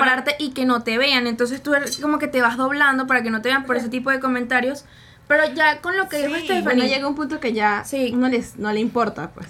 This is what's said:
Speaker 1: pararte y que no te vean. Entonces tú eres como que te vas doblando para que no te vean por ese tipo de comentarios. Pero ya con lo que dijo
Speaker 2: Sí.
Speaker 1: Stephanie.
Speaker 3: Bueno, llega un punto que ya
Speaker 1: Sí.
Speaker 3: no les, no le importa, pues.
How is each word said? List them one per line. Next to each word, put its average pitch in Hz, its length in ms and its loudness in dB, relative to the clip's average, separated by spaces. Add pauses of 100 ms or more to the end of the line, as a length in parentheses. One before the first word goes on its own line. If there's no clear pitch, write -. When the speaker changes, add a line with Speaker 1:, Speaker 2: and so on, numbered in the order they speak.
Speaker 1:
pararte 262 360 0
y 285 100 -4
que 262 160 -2
no 240 160 2
te 233 160 -2
vean. 254 300 2
Entonces 240 340 -2
tú 294 120 0
eres 277 240 -2
como 294 200 0
que 302 80 -4
te 262 160 0
vas 240 140 2
doblando 269 500 2
para 254 160 2
que 226 80 -2
no 220 100 -2
te 240 80 -2
vean 269 160 2
por 254 120 0
ese 233 120 -4
tipo 254 220 -2
de 262 80 2
comentarios. 254 680 -2 (440)
Pero 302 160 4 (100)
ya 302 260 2
con 359 160 -2
lo 381 140 0
que 302 80 -4
dijo 294 160 0
Speaker 2:
Sí. 339 100 -2
Speaker 1:
Stephanie. 359 200 0
Speaker 3:
Bueno, 247 200 4
llega 269 240 0
un 294 60 -2
punto 294 260 -4
que 226 140 -2
ya 208 300 2
Speaker 1:
Sí. 262 280 -2
Speaker 3:
no 254 160 2
les, 240 280 -2
no 208 160 -2
le 214 80 0
importa, 220 500 -2
pues. - 200 -16